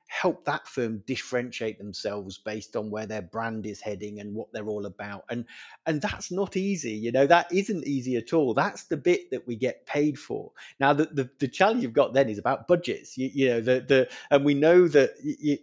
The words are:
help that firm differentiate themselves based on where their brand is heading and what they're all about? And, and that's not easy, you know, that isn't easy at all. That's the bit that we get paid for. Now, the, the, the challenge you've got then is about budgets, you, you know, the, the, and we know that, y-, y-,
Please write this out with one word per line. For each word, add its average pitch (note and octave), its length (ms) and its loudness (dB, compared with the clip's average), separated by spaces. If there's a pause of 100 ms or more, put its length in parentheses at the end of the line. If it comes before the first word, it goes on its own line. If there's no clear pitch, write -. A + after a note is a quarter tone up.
help - 360 -2
that D3 240 -4
firm A2+ 360 -4
differentiate B2 760 -4
themselves G2+ 600 -8
based G#2+ 380 -10
on G#2+ 140 -4
where G#2+ 160 -6
their G#2+ 160 -6
brand A2 440 -6
is G#2 140 -10
heading G#2 400 -8
and G#2 140 -10
what G#2+ 180 -10
they're G#2+ 160 -8
all G#2 180 -6
about? G2+ 420 -12
And, A#2 180 -6 (380)
and D#3 160 -2
that's - 300 -6
not F#3+ 260 -4
easy, F#3 360 -2
you G#2+ 180 -4
know, C3 160 4
that E3+ 260 4
isn't G3 360 -2
easy B2+ 260 -2
at A#2 180 -4
all. C#3 220 2
That's G3 300 -2
the E3 120 -6
bit F3 360 0
that B2+ 160 -8
we A#2 80 -6
get A#2+ 280 -4
paid D3 320 -2
for. - 360 -10 (260)
Now, C#3 140 4
the, D3+ 140 2
the, C3+ 240 -4 (100)
the C3+ 80 0
challenge A3 340 2
you've A#2 100 -4
got B2 220 2
then C3+ 140 4
is G#2 100 -6
about B2+ 300 -2
budgets, E3+ 500 -2
you, C3+ 140 -4
you C3+ 160 2
know, A#2 120 2
the, B2+ 200 2
the, C3 280 4 (220)
and C#3 140 6
we D3 100 4
know E3+ 320 8
that, C#3+ 280 6 (100)
y-, D3 180 -4
y-, D3 200 0